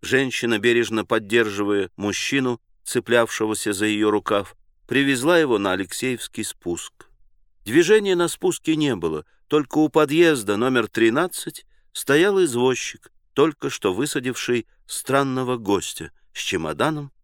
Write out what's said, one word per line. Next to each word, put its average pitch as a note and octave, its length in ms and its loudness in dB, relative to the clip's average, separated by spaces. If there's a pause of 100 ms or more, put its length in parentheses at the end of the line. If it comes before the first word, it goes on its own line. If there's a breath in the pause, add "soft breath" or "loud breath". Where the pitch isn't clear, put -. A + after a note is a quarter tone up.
Женщина, B2 580 0
бережно A2+ 460 2
поддерживая G#2 920 0
мужчину, B2 640 -2 (240)
цеплявшегося A2+ 880 0
за G2 140 0
ее G#2+ 240 2
рукав, G2+ 460 -2 (300)
привезла C#3 520 2
его C3 200 2
на G2+ 140 0
Алексеевский A2+ 720 -6
спуск. - 640 -10 (560)
Движения F#3 500 4
на F3 140 0
спуске D#3+ 480 -2
не D3 180 0
было, D#2+ 300 -4 (240)
только D3 300 0
у D#3 100 4
подъезда D3 680 4
номер A#2+ 320 0
тринадцать C3 760 0 (260)
стоял F#3 500 2
извозчик, B2+ 680 -2 (220)
только C#3+ 380 0
что G2 220 -2
высадивший B2 760 -4 (200)
странного C3 720 -2
гостя G2 560 -4 (200)
с - 60 -14
чемоданом A#2+ 720 -4 (140)